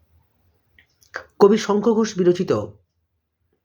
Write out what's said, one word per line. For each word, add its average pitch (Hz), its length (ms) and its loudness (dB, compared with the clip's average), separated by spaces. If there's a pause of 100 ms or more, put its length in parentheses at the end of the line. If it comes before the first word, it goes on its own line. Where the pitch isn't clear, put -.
(1400)
কবি 208 200 6
শঙ্খ 208 300 -2
ঘোষ 220 300 -2
বিরচিত 175 340 0 (1120)